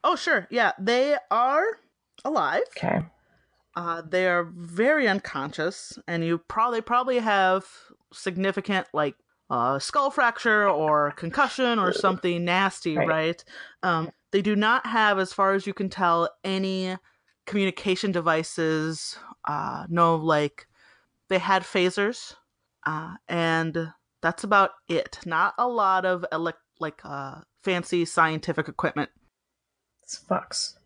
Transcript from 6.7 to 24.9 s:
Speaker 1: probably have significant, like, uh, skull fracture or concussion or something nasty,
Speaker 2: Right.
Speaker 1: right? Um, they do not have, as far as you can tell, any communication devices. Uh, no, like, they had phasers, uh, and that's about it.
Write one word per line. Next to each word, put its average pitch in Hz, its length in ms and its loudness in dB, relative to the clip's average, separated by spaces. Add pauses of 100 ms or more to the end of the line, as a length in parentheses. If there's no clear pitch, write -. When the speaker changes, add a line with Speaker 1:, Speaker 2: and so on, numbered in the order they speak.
Speaker 1:
probably 247 380 0
have 190 460 2 (480)
significant, 190 800 -2
like, 147 220 0 (340)
uh, 127 280 0
skull 277 320 0
fracture 233 580 2
or 151 440 2
concussion 240 640 0
or 185 140 2
something 180 540 0
nasty, 180 520 0
Speaker 2:
Right. - 100 2
Speaker 1:
right? 160 360 0 (400)
Um, 165 260 0 (220)
they 196 100 4
do 208 140 2
not 220 320 2
have, 214 320 4
as 185 140 0
far 196 200 4
as 196 140 0
you 196 60 -6
can 190 160 -4
tell, 170 400 2 (140)
any 190 540 -2 (480)
communication 196 680 0
devices. 160 1040 0 (280)
Uh, 147 440 -6
no, 165 260 4
like, 156 520 0 (640)
they 190 100 2
had 185 240 2
phasers, 202 720 -2 (500)
uh, 160 300 -6 (120)
and 165 600 0 (320)
that's 165 220 -2
about 202 280 4 (160)
it. - 380 -2